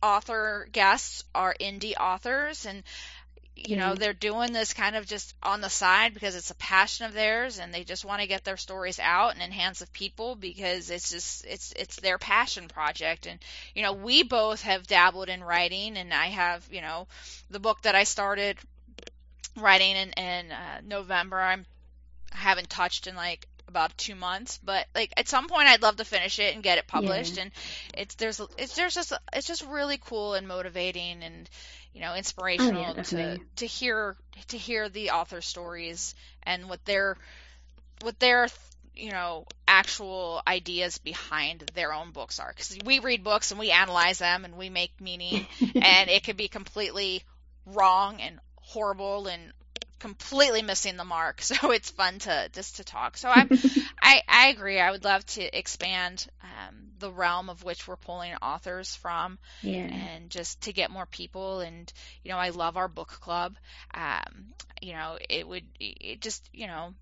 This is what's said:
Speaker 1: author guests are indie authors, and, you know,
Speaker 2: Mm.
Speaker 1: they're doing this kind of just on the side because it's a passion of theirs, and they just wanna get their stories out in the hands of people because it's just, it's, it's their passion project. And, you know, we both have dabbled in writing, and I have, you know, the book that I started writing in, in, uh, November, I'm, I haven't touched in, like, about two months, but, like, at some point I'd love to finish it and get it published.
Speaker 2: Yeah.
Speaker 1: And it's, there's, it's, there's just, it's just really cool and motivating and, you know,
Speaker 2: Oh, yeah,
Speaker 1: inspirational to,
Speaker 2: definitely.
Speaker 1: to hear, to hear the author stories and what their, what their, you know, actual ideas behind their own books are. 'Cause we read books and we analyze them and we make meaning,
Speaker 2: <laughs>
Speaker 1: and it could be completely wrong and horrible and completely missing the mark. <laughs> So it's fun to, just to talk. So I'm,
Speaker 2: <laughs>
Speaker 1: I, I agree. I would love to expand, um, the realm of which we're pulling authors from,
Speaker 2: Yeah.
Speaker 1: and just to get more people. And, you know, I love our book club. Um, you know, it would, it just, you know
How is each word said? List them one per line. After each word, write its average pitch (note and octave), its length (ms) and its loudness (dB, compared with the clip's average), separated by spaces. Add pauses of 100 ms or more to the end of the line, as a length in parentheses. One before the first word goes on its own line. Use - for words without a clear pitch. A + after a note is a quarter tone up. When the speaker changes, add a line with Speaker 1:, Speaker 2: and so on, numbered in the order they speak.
Speaker 1:
author G#3+ 680 0
guests G#3 520 4 (100)
are F3+ 260 2
indie G3 380 -6
authors, C4 680 -2
and, G3 160 -12 (720)
you G#3+ 220 -4
know, F#3+ 160 2
Speaker 2:
Mm. G3 60 -4
Speaker 1:
they're G#3 160 0
doing A3 380 -2
this A3 200 -2
kind G#3+ 240 0
of G#3 100 -6
just G#3 360 -10
on G3+ 180 0
the G3 100 -6
side G3+ 440 6
because G3+ 200 -4
it's F3 160 -10
a F3 60 -12
passion G3 500 4
of A3 60 -8
theirs, A3 460 0
and F3 140 -12
they F3 120 -8
just F3+ 200 -8
wanna G3+ 220 -4
get G3 180 -2
their G3 120 -4
stories F#3 420 -8
out F3 360 4
in D#3+ 40 -16
the F3 160 -8
hands F#3+ 280 -2
of F3 100 -16
people A3 420 -8
because F3+ 560 -6
it's F3 200 -6
just, - 340 -8
it's, - 280 -12
it's - 240 -10
their F#3 220 0
passion G#3 500 0
project. D#3+ 580 -4
And, F3 120 -12 (360)
you G#3 80 -4
know, G3+ 100 0
we A#3 300 4
both A3 400 2
have F#3+ 240 -2
dabbled F#3 420 6
in F3+ 160 -6
writing, F3+ 520 0
and F3+ 160 -8
I D#3+ 160 2
have, F3 440 -2
you F#3 80 -8
know, E3 260 -8 (440)
the G3+ 100 -10
book G#3+ 220 0
that G#3 120 4
I G3 100 8
started G3+ 540 -2 (1000)
writing F#3+ 400 8
in, F#3+ 160 -2
in, F3+ 380 -4
uh, C#3 320 -10
November, F#3+ 580 -2
I'm, F#3 240 0 (680)
I F#3 60 -6
haven't F#3 320 4
touched - 360 -2
in, F#3 80 -10
like, F3 320 -6 (220)
about E3+ 280 0
two - 180 -8
months, F#3 500 -6
but, F#3+ 300 0
like, A3 220 0
at A#3+ 120 0
some C4+ 180 2
point D4+ 220 6
I'd A#3+ 140 10
love G#3+ 140 6
to G#3+ 80 -6
finish G3 340 -2
it G#3 160 2
and A3 80 -12
get F3+ 160 4
it - 80 -2
published. F#3+ 500 -2
Speaker 2:
Yeah. F#3+ 80 -6
Speaker 1:
And G3 80 -16 (420)
it's, - 220 -10
there's, A3 240 -4 (180)
it's, C4 180 -8
there's F4 180 0
just, F4 180 -4 (200)
it's C#4 140 -4
just E4 200 -6
really C#4+ 320 -2
cool G#3 360 -4
and F#3+ 140 -4
motivating F3+ 760 -6
and, E3 260 -16 (460)
you - 60 -16
know, E3 80 -6
Speaker 2:
Oh, F3 40 -6
yeah, F3+ 60 -4
Speaker 1:
inspirational F#3 760 0
to, - 80 -
Speaker 2:
definitely. E3+ 400 -4 (140)
Speaker 1:
to A#3+ 100 -6
hear, A3 500 -4 (320)
to A#3+ 100 -10
hear G#3+ 300 -4
the G3+ 220 -6
author E3+ 320 -2
stories E3+ 720 -10 (280)
and F3+ 260 -4
what F3+ 180 -10
their, G3 300 2 (840)
what A3 160 -8
their, B3 300 6 (460)
you A3 160 -12
know, F3 360 -6 (220)
actual F#3+ 800 4
ideas F3 520 -2
behind D#3 600 -4 (140)
their D#3+ 200 -2
own E3 160 -10
books D3 300 -10
are. - 120 -8
'Cause - 320 -10
we C4 140 4
read A#3+ 260 0
books G#3 280 0
and G3+ 80 -8
we G#3+ 100 0
analyze F3+ 480 4
them F3+ 280 0
and E3+ 100 -16
we F#3 140 -10
make F3+ 300 -6
meaning, F3+ 460 -6 (140)
Speaker 2:
<laughs> A#3+ 160 0
Speaker 1:
and F#3+ 340 8
it G3 140 4
could G#3+ 120 -4
be G3+ 120 -6
completely F#3+ 720 -6 (440)
wrong G3 540 4
and D3+ 180 -10 (220)
horrible G3+ 680 -4
and E3+ 240 -10 (460)
completely A#3 640 2
missing G3 340 -2
the F3 80 -8
mark. E3 360 -4
<laughs> - 20 -10
So - 280 0
it's A3+ 200 2
fun F#3 300 -2
to, D3 320 -2
just - 240 -12
to - 80 -14
talk. - 320 -6
So B3 120 -4
I'm, B3+ 200 12 (280)
Speaker 2:
<laughs> - 260 -2
Speaker 1:
I, C4+ 240 10
I B3 220 10
agree. G3 320 0
I F3+ 100 6
would G3 140 -6
love G3 220 2
to - 320 -6
expand, F3+ 680 -6 (160)
um, G#2+ 340 -14 (220)
the G3 140 -10
realm F3+ 360 0
of F3 160 -14
which F3 220 -8
we're F3+ 100 -12
pulling F3 460 -10
authors F3+ 540 -6
from, F3 420 -6 (240)
Speaker 2:
Yeah. F#3+ 220 -4
Speaker 1:
and E3+ 440 -10
just E3+ 340 -10
to A3 100 -8
get F#3 180 -2
more F#3 160 -10
people. F#3+ 540 -10
And, E3+ 320 -12 (320)
you F#3 80 -12
know, F#3 60 -4
I F3+ 120 0
love E3+ 260 -2
our F#3 120 0
book - 200 -12
club. F3 480 -6 (380)
Um, E3 520 -6 (340)
you F3+ 120 -12
know, D#3+ 260 -8 (120)
it D#3 160 -2
would, F3+ 180 -10 (140)
it A2+ 420 -12
just, - 320 -10
you A3+ 140 -12
know F3 360 -12